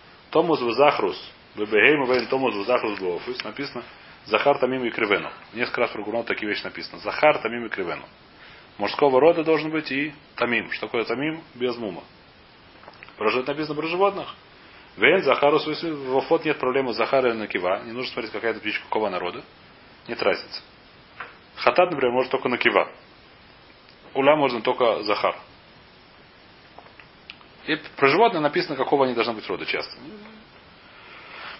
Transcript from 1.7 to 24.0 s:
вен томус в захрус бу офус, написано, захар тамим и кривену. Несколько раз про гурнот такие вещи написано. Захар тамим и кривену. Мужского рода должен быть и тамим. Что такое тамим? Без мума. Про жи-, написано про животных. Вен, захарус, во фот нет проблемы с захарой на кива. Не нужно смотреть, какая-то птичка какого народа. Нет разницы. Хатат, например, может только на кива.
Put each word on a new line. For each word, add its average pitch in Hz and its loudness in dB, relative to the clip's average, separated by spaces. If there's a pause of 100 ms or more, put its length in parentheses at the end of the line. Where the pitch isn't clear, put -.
вен 123 0
томус 127 0
в 101 -4
захрус 117 0
бу 92 -4
офус, 120 -8
написано, 120 -10 (420)
захар 139 2
тамим 131 -2
и 117 -2
кривену. 101 0 (240)
Несколько 120 -4
раз 117 0
про 110 -10
гурнот 113 -6
такие 104 -6
вещи 101 -4
написано. 87 -12
Захар 107 2
тамим 117 -6
и 110 -8
кривену. - -6 (720)
Мужского 127 2
рода 165 6
должен 156 0
быть 156 -4
и 143 -4 (220)
тамим. 120 -2
Что - -8
такое 113 -2
тамим? 151 -4 (120)
Без 123 -4
мума. 98 -8 (1120)
Про 107 0
жи-, 123 0
написано 147 -6
про 151 -6
животных. 180 -2 (600)
Вен, 147 4
захарус, 143 4 (160)
во 139 -2
фот 160 2
нет 156 -2
проблемы 127 0
с 104 -6
захарой 117 2
на 107 -6
кива. 95 -2
Не 117 -12
нужно 123 -8
смотреть, 110 -8
какая-то 107 -4
птичка 104 -6
какого 107 0
народа. 90 -6 (640)
Нет 117 -4
разницы. - 0 (920)
Хатат, 175 4
например, 131 0
может 127 0
только 139 0
на 123 0
кива. 101 4 (1200)